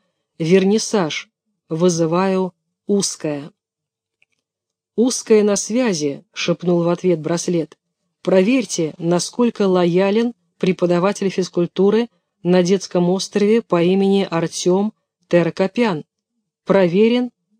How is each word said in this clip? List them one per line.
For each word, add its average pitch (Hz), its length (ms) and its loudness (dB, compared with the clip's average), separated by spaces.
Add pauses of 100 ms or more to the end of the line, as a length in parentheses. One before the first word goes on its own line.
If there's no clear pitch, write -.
(380)
«Вернисаж, 190 920 0 (400)
вызываю 175 840 0 (340)
узкое». 147 640 -4 (1400)
«Узкое 220 480 2
на 202 140 0
связи», 190 720 -4
шепнул 170 500 -2
в 170 60 -2
ответ 175 320 0
браслет. 165 580 -4 (440)
«Проверьте, 190 760 0
насколько 180 720 -2
лоялен 196 640 2 (240)
преподаватель 180 720 0
физкультуры 190 800 -2 (360)
на 180 200 4
детском 180 460 0
острове 202 520 0
по 175 220 0
имени 196 460 2
Артём 180 640 -2 (340)
Теркопян». 175 800 0 (580)
«Проверен 220 680 2 (280)